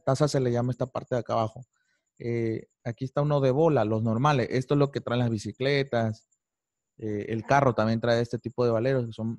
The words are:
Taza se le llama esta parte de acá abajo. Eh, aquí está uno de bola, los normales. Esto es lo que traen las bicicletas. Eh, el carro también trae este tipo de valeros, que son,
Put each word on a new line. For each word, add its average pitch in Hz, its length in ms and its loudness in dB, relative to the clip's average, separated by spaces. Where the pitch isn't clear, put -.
Taza 135 240 2
se 143 100 0
le 123 140 0
llama 120 180 0
esta 123 140 -4
parte - 300 -6
de 120 40 0
acá 117 140 -4
abajo. 113 340 -4
Eh, 117 520 -4
aquí 120 180 -8
está 139 180 -4
uno 147 200 0
de 135 100 4
bola, 143 320 4
los 110 200 0
normales. 120 480 2
Esto 131 240 0
es - 20 4
lo 139 160 2
que 120 80 -6
traen 120 180 -2
las 120 100 0
bicicletas. 117 1000 -2
Eh, 104 300 -6
el 113 160 -4
carro 139 300 4
también 113 240 2
trae 120 220 2
este 117 180 -4
tipo 120 260 -2
de 117 60 2
valeros, 120 340 0
que 113 80 -8
son, 113 260 -6